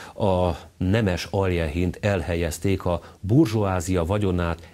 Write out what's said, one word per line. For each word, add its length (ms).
A 340
nemes 540
Aljehint 680
elhelyezték 840
a 160
burzsóázia 840
vagyonát 680